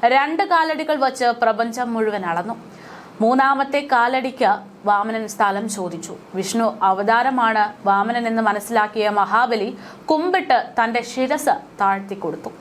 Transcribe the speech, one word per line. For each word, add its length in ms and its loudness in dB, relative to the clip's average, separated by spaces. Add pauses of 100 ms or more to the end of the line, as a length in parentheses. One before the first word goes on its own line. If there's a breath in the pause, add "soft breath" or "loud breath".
രണ്ട് 380 2
കാലടികൾ 520 0
വച്ച് 300 0
പ്രപഞ്ചം 680 0
മുഴുവൻ 320 -2
അളന്നു. 280 -4 (680 loud breath)
മൂന്നാമത്തെ 680 2
കാലടിക്ക് 680 2 (280)
വാമനൻ 420 0
സ്ഥലം 420 0
ചോദിച്ചു. 460 -8 (200)
വിഷ്ണു 460 -2
അവതാരമാണ് 1040 2
വാമനൻ 400 2
എന്ന് 140 0
മനസ്സിലാക്കിയ 680 0
മഹാബലി 680 0 (340 loud breath)
കുമ്പിട്ട് 540 2 (180)
തന്റെ 180 0
ശിരസ് 580 -2 (220)
താഴ്ത്തിക്കൊടുത്തു. 680 -4 (120)